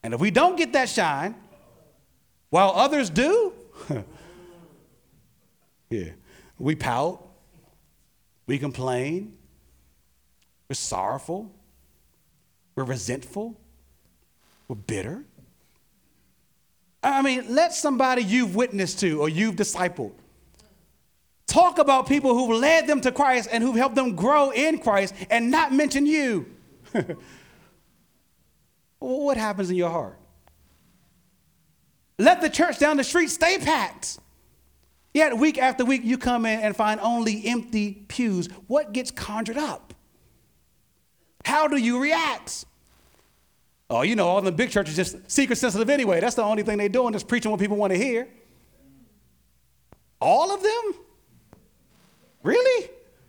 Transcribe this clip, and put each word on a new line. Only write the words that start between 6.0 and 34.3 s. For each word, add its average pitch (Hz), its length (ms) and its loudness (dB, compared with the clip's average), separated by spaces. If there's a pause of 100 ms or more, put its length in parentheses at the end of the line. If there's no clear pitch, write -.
we 151 160 -2
pout, 135 520 -4 (1200)
we 139 120 -4
complain, 135 760 -6 (1300)
we're 135 60 -8
sorrowful, 135 800 -6 (1200)
we're 135 100 -6
resentful, 131 760 -8 (1040)
we're 120 100 -10
bitter. 110 480 -8 (1800)
I 269 200 2
mean, 254 320 -2
let 330 200 2
somebody 254 480 0
you've 208 340 0
witnessed 202 440 -2
to 156 200 0
or 151 80 2
you've 180 280 -2
discipled 175 560 -4 (1300)
talk 349 320 4
about 269 280 4
people 269 280 2
who've 233 240 2
led 311 280 4
them 294 140 0
to 247 120 0
Christ 254 380 2
and 233 120 0
who've 240 140 0
helped 247 180 2
them 247 200 0
grow 269 360 2
in 294 280 0
Christ 196 360 0 (160)
and 233 200 2
not 302 220 2
mention 277 340 2
you. 269 400 0 (460)
<laughs> 180 240 -4 (1800)
What 269 360 -2
happens 202 340 -4
in 185 60 0
your 170 140 0
heart? 131 280 -8 (2000)
Let 311 220 6
the 311 100 0
church 320 280 0
down 302 180 4
the 269 80 0
street 339 260 0
stay 359 280 2
packed. 277 600 -4 (960)